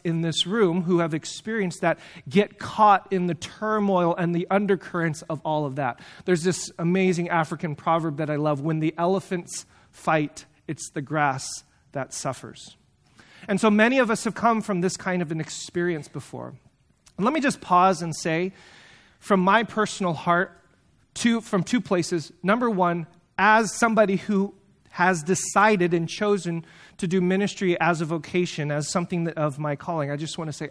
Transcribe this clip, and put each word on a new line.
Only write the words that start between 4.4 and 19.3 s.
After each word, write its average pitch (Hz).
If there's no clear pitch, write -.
undercurrents 185
of 160
all 151
of 131
that. 131
There's 175
this -
amazing 175
African 160
proverb 160
that 151
I 151
love, 147
"When 156
the 156
elephants 175
fight, -
it's -
the 156
grass 143
that 135
suffers." -
And 196
so 220
many 226
of 233
us -
have 208
come 220
from 190
this 180
kind 185
of 160
an 160
experience 170
before. 123
And 175
let 262
me 320
just 262
pause 180
and 165
say, 175
from 196